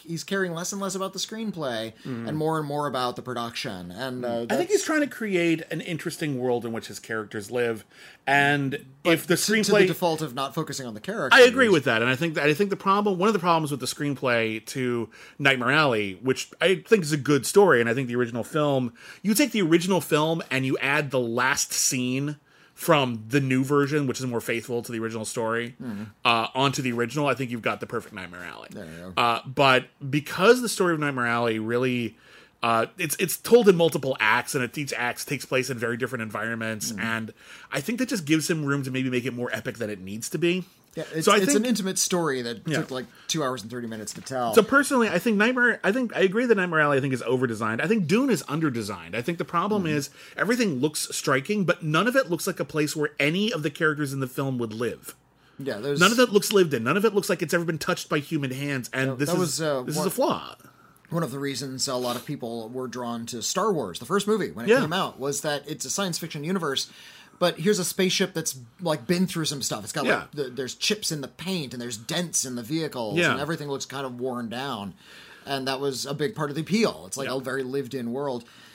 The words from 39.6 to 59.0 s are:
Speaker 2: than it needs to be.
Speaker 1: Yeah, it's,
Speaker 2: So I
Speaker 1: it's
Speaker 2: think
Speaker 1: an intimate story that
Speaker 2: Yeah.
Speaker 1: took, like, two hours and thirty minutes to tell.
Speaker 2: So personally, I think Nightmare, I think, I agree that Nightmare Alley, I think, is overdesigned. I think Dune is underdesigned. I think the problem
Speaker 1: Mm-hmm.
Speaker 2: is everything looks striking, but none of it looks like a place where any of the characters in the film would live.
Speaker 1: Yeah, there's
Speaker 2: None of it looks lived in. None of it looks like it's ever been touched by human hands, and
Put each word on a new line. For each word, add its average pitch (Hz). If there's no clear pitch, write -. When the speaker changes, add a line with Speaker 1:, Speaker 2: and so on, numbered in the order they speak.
Speaker 2:
than 110
it 98
needs 101
to 165
be. 175
Speaker 1:
Yeah, 156
it's, 160
Speaker 2:
So 208
I 208
Speaker 1:
it's 190
Speaker 2:
think 185
Speaker 1:
an 214
intimate 190
story 151
that 117
Speaker 2:
Yeah. 147
Speaker 1:
took, -
like, 127
two 160
hours 127
and 110
thirty 123
minutes 107
to -
tell. 123
Speaker 2:
So 214
personally, 262
I 170
think 208
Nightmare, 240
I 185
think, 233
I 135
agree 196
that 233
Nightmare 180
Alley, 143
I -
think, 135
is 120
overdesigned. 117
I 151
think 208
Dune 226
is 180
underdesigned. 107
I 120
think 170
the 180
problem 196
Speaker 1:
Mm-hmm. 151
Speaker 2:
is 143
everything 208
looks -
striking, 156
but 170
none 165
of 247
it 262
looks 170
like 180
a 170
place 151
where 147
any 180
of 160
the 156
characters 147
in 139
the 131
film 135
would 113
live. 110
Speaker 1:
Yeah, 131
there's 143
Speaker 2:
None 185
of 233
it 247
looks 202
lived 175
in. 113
None 135
of 202
it 208
looks -
like 185
it's 170
ever 170
been 160
touched -
by 160
human 139
hands, 135
and 131